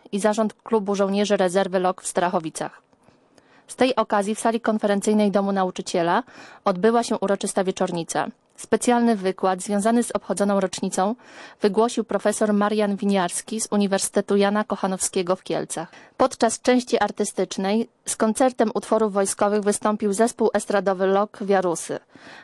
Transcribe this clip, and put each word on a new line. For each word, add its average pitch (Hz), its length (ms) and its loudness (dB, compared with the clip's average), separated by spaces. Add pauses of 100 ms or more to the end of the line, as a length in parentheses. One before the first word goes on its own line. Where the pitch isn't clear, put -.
(120)
i 202 80 -2
Zarząd 214 340 0 (100)
Klubu 202 300 0
Żołnierzy 202 420 2
Rezerwy 185 420 0
lok 185 240 0
w - 40 -14
Strachowicach. 175 760 -4 (840)
Z - 100 -18
tej 254 200 2
okazji 214 380 0
w - 60 -8
sali 233 200 0
konferencyjnej 214 720 2
Domu 196 220 0
Nauczyciela 185 680 0 (420)
odbyła 214 380 2
się 220 160 -2
uroczysta 196 460 -2
wieczornica. 175 640 -4 (280)
Specjalny 233 600 2
wykład 190 460 -2
związany 214 400 2
z - 80 -6
obchodzoną 202 500 0
rocznicą 190 540 -2 (460)
wygłosił 220 440 0
profesor 208 480 0
Marian 208 440 0
Winiarski 196 640 -2
z - 100 -6
Uniwersytetu 202 680 0
Jana 202 280 2
Kochanowskiego 185 720 -2
w - 60 -20
Kielcach. 156 500 -6 (240)
Podczas 247 460 0
części 247 380 2
artystycznej 208 880 -2 (160)
z - 120 -8
koncertem 226 580 2
utworów 220 380 0
wojskowych 202 480 0
wystąpił 208 520 0
zespół 226 420 2
estradowy 196 520 0
lok 196 380 0
Wiarusy. 180 540 0 (460)